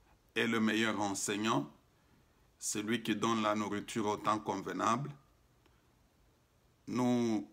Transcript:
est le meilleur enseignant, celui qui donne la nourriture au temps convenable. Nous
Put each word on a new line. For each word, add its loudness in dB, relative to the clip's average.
est 2
le 2
meilleur 2
enseignant, -2
celui -2
qui 0
donne 2
la 4
nourriture -2
au 2
temps 0
convenable. -2
Nous 2